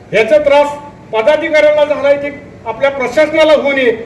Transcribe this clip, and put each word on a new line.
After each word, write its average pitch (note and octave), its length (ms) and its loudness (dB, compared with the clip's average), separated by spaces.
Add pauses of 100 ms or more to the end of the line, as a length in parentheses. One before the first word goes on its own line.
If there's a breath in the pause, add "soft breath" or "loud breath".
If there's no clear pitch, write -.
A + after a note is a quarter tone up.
(120)
ह्याचा A3 260 2
त्रास C#4+ 400 2 (340)
पदाधिकाऱ्यांना D4+ 720 2
झालाय C#4+ 320 0
ते C#4+ 140 -8 (360)
आपल्या C4+ 240 -2
प्रशासनाला D4+ 640 0
होऊ C4+ 200 0
नये C4 200 0 (140)